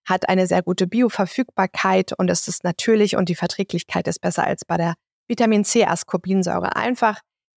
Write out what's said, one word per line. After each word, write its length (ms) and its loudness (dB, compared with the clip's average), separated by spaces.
Hat 240 0
eine 160 4
sehr 160 2
gute 240 0
Bioverfügbarkeit 1300 0
und 160 0
es 180 -2
ist 160 -8
natürlich 500 2
und 140 2
die 60 -2
Verträglichkeit 760 -4
ist 140 -4
besser 240 0
als 180 -4
bei 140 -2
der 160 -2
Vitamin 400 2
C 180 4
Ascorbinsäure. 920 0
Einfach 460 0